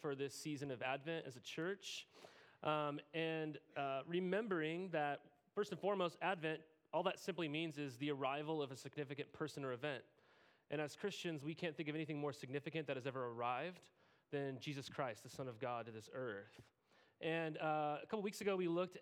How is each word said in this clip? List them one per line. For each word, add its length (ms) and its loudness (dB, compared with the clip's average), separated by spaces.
for 140 0
this 180 -2
season 360 -2
of 120 -2
Advent 440 0
as 120 -8
a 40 -14
church. 680 -4
Um, 380 2
and, 440 0
uh, 280 0
remembering 840 2
that, 320 2
first 180 0
and 80 -4
foremost, 420 4
Advent, 380 2
all 100 4
that 160 4
simply 300 0
means 280 0
is 200 -2
the 120 0
arrival 540 2
of 80 -4
a 60 -8
significant 560 -6
person 320 -2
or 80 2
event. 280 0
And 80 2
as 160 0
Christians, 480 -2
we 100 -2
can't 220 -2
think 140 -2
of 60 0
anything 220 0
more 140 0
significant 560 -4
that 80 2
has 100 -4
ever 200 0
arrived 560 0
than 300 0
Jesus 260 -4
Christ, 340 -2
the 80 -12
Son 200 -6
of 100 -10
God, 280 -2
to 40 -10
this 220 -10
earth. 480 -4
And, 380 0
uh, 440 2
a 40 -10
couple 160 -2
weeks 180 -2
ago, 160 4
we 140 4
looked 320 2